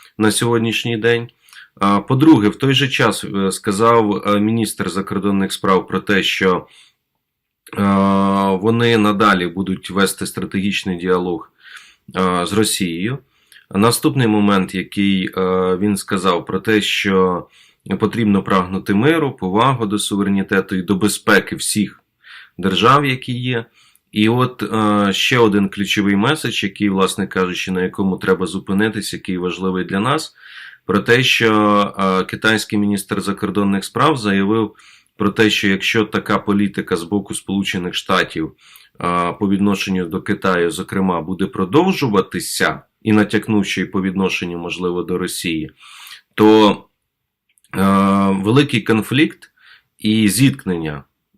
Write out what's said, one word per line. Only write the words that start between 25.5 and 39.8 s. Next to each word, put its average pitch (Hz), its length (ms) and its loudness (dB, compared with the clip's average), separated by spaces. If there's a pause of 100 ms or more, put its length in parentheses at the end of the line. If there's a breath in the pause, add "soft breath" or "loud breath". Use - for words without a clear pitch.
ключовий 101 480 -2
меседж, 123 480 -2
який, 101 240 -2
власне 95 380 0
кажучи, 92 460 -4
на 92 100 -2
якому 92 340 -2
треба 92 300 -2
зупинитись, 98 640 -4
який 95 260 -8
важливий 90 460 -4
для 92 160 -4
нас, 143 340 -4 (520 loud breath)
про - 120 0
те, 117 240 2
що, 107 760 2
е, 95 260 0
китайський 107 540 -2
міністр 101 420 -2
закордонних 98 640 -2
справ 143 320 0
заявив 104 580 0 (420 soft breath)
про 101 140 0
те, 107 200 4
що 104 180 0
якщо 98 360 0
така 101 340 -2
політика 98 580 -2
з 85 60 -4
боку 92 320 -4
Сполучених 95 600 -4
Штатів, 85 580 -4 (480 soft breath)
е, 87 320 -2
по 101 160 -2
відношенню 95 580 0